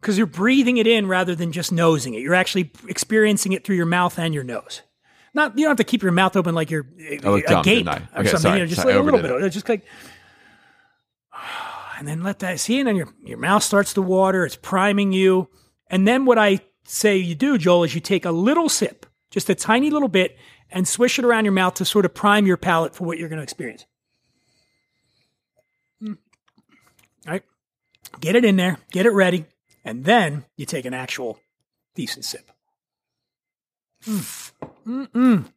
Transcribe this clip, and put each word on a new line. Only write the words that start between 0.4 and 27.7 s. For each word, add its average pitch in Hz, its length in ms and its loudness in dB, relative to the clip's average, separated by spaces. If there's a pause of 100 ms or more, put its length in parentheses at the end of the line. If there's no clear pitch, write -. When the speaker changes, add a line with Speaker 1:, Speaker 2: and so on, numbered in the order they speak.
Speaker 1:
it 220 100 2
in 220 200 2
rather 185 280 -2
than 170 180 -6
just 175 180 -6
nosing 160 420 2
it. 110 80 -8
You're 151 120 -2
actually 185 380 0 (180)
experiencing 214 640 0
it 185 100 -6
through 190 140 -2
your 170 80 0
mouth 175 340 0
and 165 140 -4
your 143 100 -6
nose. 120 380 -12 (520)
Not, 277 240 -2
you 294 60 2
don't 311 80 4
have 254 60 0
to 226 80 2
keep 226 180 -2
your 185 80 2
mouth 185 240 2
open 170 200 0
like 160 140 -2
you're, 151 160 -6 (140)
uh, 143 160 -12 (100)
Speaker 2:
I 101 40 0
look 101 160 2
dumb, - 160 4
Speaker 1:
agape 220 240 2
Speaker 2:
didn't 85 40 -6
I? 73 60 -2
Speaker 1:
or - 240 -12
Speaker 2:
Okay, - 100 2
Speaker 1:
something. 190 100 2
Speaker 2:
sorry. - 200 2
Speaker 1:
You 180 60 0
know, - 20 -6
just 175 140 -2
Speaker 2:
Sorry, 254 120 2
Speaker 1:
like 202 60 4
Speaker 2:
I - 20 2
Speaker 1:
a - 20 2
little 294 160 4
Speaker 2:
overdid - 200 -2
Speaker 1:
bit. 202 80 -2
Speaker 2:
it. - 40 0
Speaker 1:
Just 202 180 -10
like, 226 160 -2 (1500)
<sighs> - 680 -14
and 143 100 -12
then 156 140 -6
let 196 180 -6
that, 180 200 -6
see, 247 200 0
and 277 80 0
then 214 80 0
your, 170 120 -2 (160)
your 123 140 -14
mouth 196 260 2
starts 202 300 0
to 196 80 0
water. 190 440 2
It's - 120 -8
priming 202 560 0
you. 190 340 4 (400)
And 190 200 2
then 262 180 2
what 240 120 6
I 202 220 4 (240)
say 208 340 0
you 175 160 -2
do, 262 240 0
Joel, 175 280 4
is 143 100 -4
you 165 60 -4
take 185 240 -2
a 175 60 -2
little 269 380 2
sip, - 360 -4 (260)
just - 180 -6
a 190 60 4
tiny 254 340 0
little 285 200 0
bit, 185 280 -2 (320)
and 185 180 -4
swish 247 300 0
it 247 80 -2
around 226 200 2
your 202 80 2
mouth 185 220 0
to 185 100 -6
sort 208 200 0
of - 80 -2
prime 208 320 2
your 180 120 2
palate 165 360 -2
for 180 120 -10
what 165 120 -8
you're 165 120 -10
gonna 160 120 -10
experience. - 440 -14 (2250)
Mm. 214 140 -10 (1080)
All 156 60 -8
right. 190 100 -8 (760)